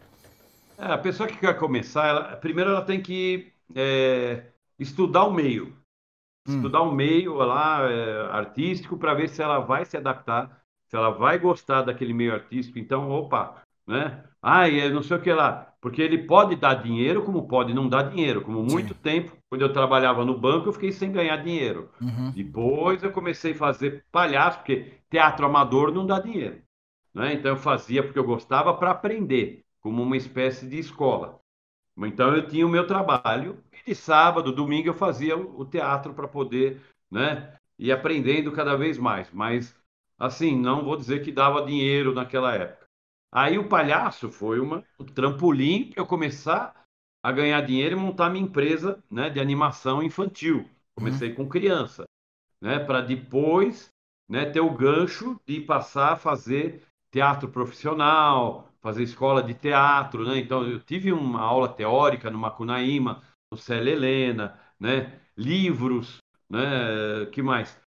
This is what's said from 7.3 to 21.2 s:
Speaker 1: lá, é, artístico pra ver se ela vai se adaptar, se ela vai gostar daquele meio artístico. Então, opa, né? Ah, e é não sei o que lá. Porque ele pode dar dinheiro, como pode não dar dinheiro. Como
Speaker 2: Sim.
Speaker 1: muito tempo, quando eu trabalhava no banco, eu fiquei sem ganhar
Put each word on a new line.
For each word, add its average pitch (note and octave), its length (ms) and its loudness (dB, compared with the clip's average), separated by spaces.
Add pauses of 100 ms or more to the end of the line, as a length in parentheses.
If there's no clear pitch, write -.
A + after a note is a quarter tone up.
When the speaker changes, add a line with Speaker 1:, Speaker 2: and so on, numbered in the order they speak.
Speaker 1:
lá, C#3 540 2
é, A2+ 320 -2 (100)
artístico D3+ 680 -4
pra D#3 160 0
ver D3+ 160 -2
se - 120 -8
ela D3 180 0
vai C3 260 -2
se - 100 -12
adaptar, B2+ 680 -4 (280)
se - 60 -6
ela A2+ 140 2
vai B2+ 300 2
gostar E3 440 2
daquele A#2+ 300 -4
meio A#2 200 0
artístico. A#2+ 460 -8
Então, C3+ 320 -4
opa, C#3 500 -4 (260)
né? B2+ 360 -4 (180)
Ah, E3+ 260 6
e D3 120 4
é C#3+ 100 2
não C#3+ 140 0
sei D#3 140 0
o E3+ 40 -4
que F3 100 2
lá. C#3 380 2 (100)
Porque B2 220 -4
ele D#3+ 160 2
pode F3+ 380 6
dar C3+ 200 4
dinheiro, A#2+ 480 0
como F#3+ 240 -4
pode B2 260 2
não C3+ 140 0
dar C3+ 160 2
dinheiro. C#3 380 0
Como A2+ 260 -4
Speaker 2:
Sim. C#3 60 2
Speaker 1:
muito D#3 200 -2
tempo, E3 380 -2 (180)
quando C3 120 -2
eu C#3 100 4
trabalhava C3 540 4
no B2+ 120 0
banco, D3 320 2
eu G3 40 0
fiquei G3 180 -4
sem F#3+ 200 -4
ganhar E3 260 0